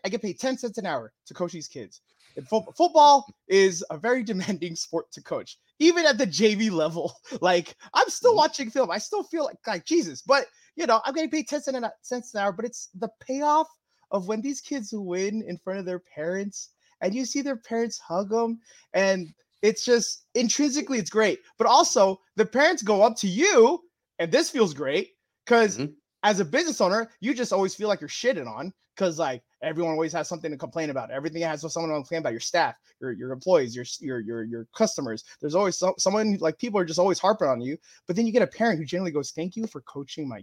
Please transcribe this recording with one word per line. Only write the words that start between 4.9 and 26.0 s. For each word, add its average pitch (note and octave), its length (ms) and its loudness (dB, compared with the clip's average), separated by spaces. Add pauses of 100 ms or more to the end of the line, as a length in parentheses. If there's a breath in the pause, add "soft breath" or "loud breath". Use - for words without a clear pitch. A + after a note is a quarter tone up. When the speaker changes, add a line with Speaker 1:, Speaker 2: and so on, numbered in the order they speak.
Speaker 1:
to D3 100 -20
coach, - 360 -8 (220)
even E4+ 260 6
at C4+ 120 4
the B3 80 2
J G#3 300 2
V A3 140 0
level. E3 440 -2 (140)
<laughs> C4 140 -10
Like, F3 340 2 (180 loud breath)
I'm G4+ 160 4
still A#4 240 4
Speaker 2:
Mm-hmm. - 40 2
Speaker 1:
watching D4+ 320 0
film. B3 200 0
I F#3 80 -2
still G4 260 -6
feel D#4+ 200 -6
like, - 220 -8
like, F#3+ 200 -6
Jesus, G#3 360 0
but, C4+ 240 2 (300 soft breath)
you E4 100 -4
know, A3+ 180 4
I'm C4+ 100 -4
getting D#4 160 -2
paid D4+ 180 -4
ten D4 140 -4
cent C4 140 -4
an, A#3+ 100 -6 (160)
cents B3 320 -10
an G#3 60 -4
hour, G3 120 0
but F#3+ 140 -8
it's - 280 -12
the F#3 160 -6 (100)
payoff D4 480 0 (440)
of F3+ 160 -4
when A3 140 -2
these C4+ 200 -6
kids C4 320 -8
win G3+ 520 -4
in F3 120 -10
front F#3+ 220 -8
of F3+ 60 -8
their F3+ 140 -6
parents, F#3 680 -8 (320)
and F#3+ 120 0
you C4 120 -2
see C#4+ 160 -4
their C#4 140 -4
parents A3+ 420 -6
hug G3 340 -6
'em, A3+ 280 0 (340 soft breath)
and F#3+ 340 2 (340)
it's G#3+ 220 2
just, - 500 0
intrinsically, C4 640 0
it's F3+ 120 -4
great. G3+ 300 2 (180 soft breath)
But A3+ 100 2
also, A3 520 4 (160)
the G#3+ 100 4
parents D4 360 2
go G3+ 200 4
up A3+ 160 6
to G3 100 -2
you, C#4 540 4 (360)
and E3+ 140 -2
this D#4+ 180 4
feels G3+ 240 2
great, D3 360 -2 (360)
'cause G#3 340 4
Speaker 2:
Mm-hmm. D3 180 -6 (260)